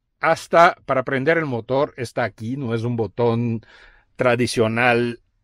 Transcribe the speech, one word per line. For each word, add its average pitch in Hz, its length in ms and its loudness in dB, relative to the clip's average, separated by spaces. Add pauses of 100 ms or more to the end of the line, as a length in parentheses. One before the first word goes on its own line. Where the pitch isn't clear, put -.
(200)
hasta 170 640 4
para 131 180 -2
prender 139 360 0
el 160 80 -4
motor 131 500 -4
está 123 280 -6
aquí, 113 320 -8
no 120 180 -6
es 113 100 -4
un 120 120 -4
botón 117 680 -2 (520)
tradicional 120 1040 0 (240)